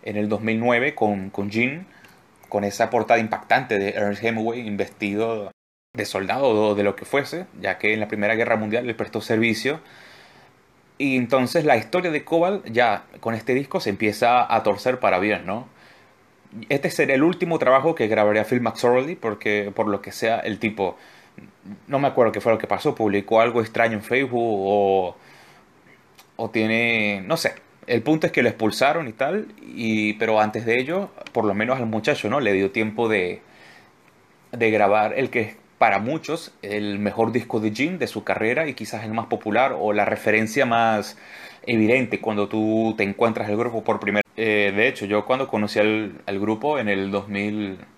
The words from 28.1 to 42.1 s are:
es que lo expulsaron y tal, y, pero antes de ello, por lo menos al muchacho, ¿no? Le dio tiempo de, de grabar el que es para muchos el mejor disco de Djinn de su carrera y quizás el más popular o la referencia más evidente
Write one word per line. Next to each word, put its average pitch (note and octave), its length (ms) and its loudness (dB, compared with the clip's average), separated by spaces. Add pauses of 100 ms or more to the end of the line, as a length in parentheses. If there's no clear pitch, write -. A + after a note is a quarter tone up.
es D#3+ 60 -2
que C3+ 100 2
lo A#2 60 6
expulsaron C3 580 0
y A2 60 -12
tal, F3 340 -4 (140)
y, G#2+ 540 -2
pero G#2+ 260 2
antes G#2+ 240 0
de A#2 160 2
ello, F3+ 300 -4 (200)
por A2 140 0
lo G2+ 80 2
menos A#2+ 260 0
al A#2 60 -2
muchacho, A2+ 440 0
¿no? C#3+ 120 0
Le G#2 100 2
dio G2 200 2
tiempo A2 360 -2
de, F#2 340 -2 (1120)
de A#2 180 2
grabar G#2+ 460 4
el C3 140 -2
que B2 100 -2
es A2 160 -4 (240)
para G2+ 200 4
muchos D3+ 600 -6
el G#2 380 -4
mejor G#2+ 320 0
disco A2+ 300 -2
de G#2+ 100 0
Djinn D3+ 280 -4
de B2 80 -2
su - 180 -8
carrera A2+ 420 0
y C3+ 60 -8
quizás A2 320 -10
el G#2+ 80 -6
más A2+ 140 -4
popular A2+ 520 0
o G#2 140 0
la G#2 100 2
referencia A2 600 0
más A2+ 520 0 (480)
evidente A2+ 540 2